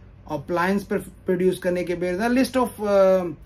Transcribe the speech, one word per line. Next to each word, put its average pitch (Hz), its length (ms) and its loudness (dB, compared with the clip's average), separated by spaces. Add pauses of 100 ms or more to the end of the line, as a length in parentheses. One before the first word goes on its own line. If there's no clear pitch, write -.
(320)
appliance 175 520 -2
प्र-, - 420 -8
produce 180 340 0
करने 180 240 -2
के 175 120 -4
pairs 180 260 -4
हैं। 240 80 0
List 247 240 2
of, 214 340 -2
अ, 190 460 4 (120)